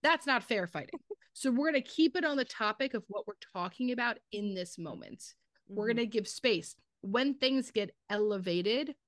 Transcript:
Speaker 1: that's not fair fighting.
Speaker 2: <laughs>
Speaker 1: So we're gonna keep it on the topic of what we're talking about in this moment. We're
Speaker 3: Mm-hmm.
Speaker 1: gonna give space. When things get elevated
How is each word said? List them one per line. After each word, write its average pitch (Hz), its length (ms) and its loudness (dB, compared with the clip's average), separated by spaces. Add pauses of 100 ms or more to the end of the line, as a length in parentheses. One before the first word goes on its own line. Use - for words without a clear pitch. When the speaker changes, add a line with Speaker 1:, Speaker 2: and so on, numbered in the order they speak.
Speaker 1:
that's 311 240 4
not 262 180 2
fair 196 220 0
fighting. 160 340 -8
Speaker 2:
<laughs> - 200 -14 (140)
Speaker 1:
So - 160 0
we're 262 180 4
gonna 285 140 2
keep 311 340 4
it 359 80 0
on 294 140 2
the 277 80 2
topic 226 480 -2
of 208 140 -2
what 202 180 -6
we're 208 80 -8 (180)
talking 185 400 -2
about 240 240 0 (160)
in 208 220 -2
this 180 240 -6
moment. - 560 -12 (340)
We're 208 200 -4
Speaker 3:
Mm-hmm. 226 100 2
Speaker 1:
gonna 233 80 0
give 214 220 -2
space. - 460 0 (280)
When 247 320 2
things 262 360 0
get 202 240 -2 (140)
elevated 208 840 0 (140)